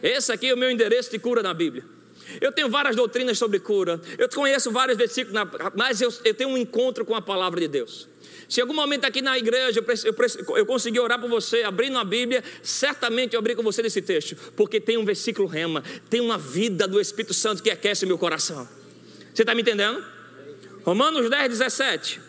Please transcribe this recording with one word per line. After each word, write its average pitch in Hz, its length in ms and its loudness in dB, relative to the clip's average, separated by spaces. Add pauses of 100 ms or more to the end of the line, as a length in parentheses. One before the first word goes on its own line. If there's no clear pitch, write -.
Esse 247 320 0
aqui 240 140 -2
é 262 60 4
o 240 40 0
meu 254 120 2
endereço 233 400 2
de 220 80 -6
cura 233 240 0
na 190 120 -2
Bíblia. 160 320 -4 (560)
Eu 277 100 2
tenho 294 180 0
várias 277 240 2
doutrinas 240 440 0
sobre 208 200 0
cura, 180 440 0 (160)
eu 254 100 4
conheço 269 420 2
vários 247 280 2
versículos, 220 360 0
na, 208 160 0 (280)
mas 240 240 2
eu, 240 120 0 (120)
eu 220 80 4
tenho 254 160 -2
um 262 80 0
encontro 240 480 0
com 220 100 0
a 214 60 -2
palavra 180 400 -2
de 156 80 0
Deus. 135 400 -6 (400)
Se - 100 0
em 247 40 4
algum 254 100 -2
momento 285 320 0
aqui 262 160 0
na 262 160 0
igreja 233 420 2
eu 226 40 -4
preci-, 226 240 0
eu 220 60 0
preci-, 240 320 0
eu - 200 2
conseguir 233 340 0
orar 240 220 2
por 240 80 -6
você, 233 340 0
abrindo 220 340 0
a 233 60 0
Bíblia, 240 400 0 (180)
certamente 254 720 0
eu 226 60 2
abri 226 160 0
com 226 80 -4
você 220 180 0
nesse 220 200 0
texto, 175 340 -2 (220)
porque 214 240 2
tem 226 160 0
um 214 80 0
versículo 202 420 0
rema, 160 340 -2 (280)
tem 233 100 2
uma 233 180 0
vida 175 480 0
do 190 140 2
Espírito 208 340 -4
Santo - 300 0
que 214 80 2
aquece 196 340 0
meu 185 120 6
coração. 156 500 -2 (680)
Você 220 120 4
tá 226 100 2
me 233 60 2
entendendo? 220 420 2 (800)
Romanos 240 460 4
dez, 277 200 2
dezessete. 240 800 0